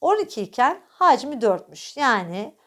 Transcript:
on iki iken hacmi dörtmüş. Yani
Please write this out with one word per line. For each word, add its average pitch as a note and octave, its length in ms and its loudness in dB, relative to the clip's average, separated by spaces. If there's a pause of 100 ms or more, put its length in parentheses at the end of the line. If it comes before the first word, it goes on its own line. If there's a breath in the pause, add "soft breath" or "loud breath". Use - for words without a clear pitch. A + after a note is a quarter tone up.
on G4 160 2
iki F#4 240 -6
iken C4 460 0
hacmi D4 540 2
dörtmüş. F#3 560 -2
Yani G#3+ 580 -2 (120)